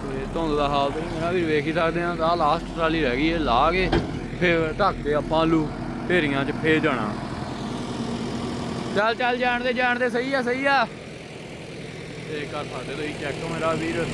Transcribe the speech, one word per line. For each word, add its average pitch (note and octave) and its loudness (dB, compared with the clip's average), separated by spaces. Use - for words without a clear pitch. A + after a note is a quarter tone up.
ਤੇ C3+ -4
ਧੁੰਦ D#3+ 0
ਦਾ C#3+ 2
ਹਾਲ C#3+ 2
ਤੁਸੀਂ D#3+ -4
ਮੇਰਾ E3 -2
ਵੀ F3+ 2
ਵੇਖ D3+ 2
ਹੀ D#3+ 0
ਸਕਦੇ E3 2
ਆ। F3 -2
ਆਹ E3 4
ਲਾਸਟ E3 2
ਟਰਾਲੀ E3 0
ਰਹਿ B2+ 2
ਗਈ, D3+ 2
ਇਹ E3 2
ਲਾ C3+ 4
ਕੇ F#3 2
ਫੇਰ E3 4
ਢੱਕ F#3 4
ਕੇ C#3+ 2
ਆਪਾਂ D3 2
ਆਲੂ D#3+ 4
ਢੇਰੀਆਂ C#3+ 2
'ਚ D3 -2
ਫੇਰ D#3 6
ਜਾਣਾ। A#2+ 2
ਚੱਲ, A3 2
ਚੱਲ, A#3+ 0
ਜਾਣ B3 0
ਦੇ, B3+ 0
ਜਾਣ A#3+ 0
ਦੇ, B3+ 2
ਸਹੀ B3 -2
ਆ, C4+ 2
ਸਹੀ B3 -2
ਆ। C4+ 4
ਤੇ D3 -6
ਕਰ D3 -6
ਸਕਦੇ C3 -8
ਤੁਸੀਂ D3+ -6
ਚੈੱਕ C#3+ -6
ਮੇਰਾ D#3+ 0
ਵੀਰ। E3 -2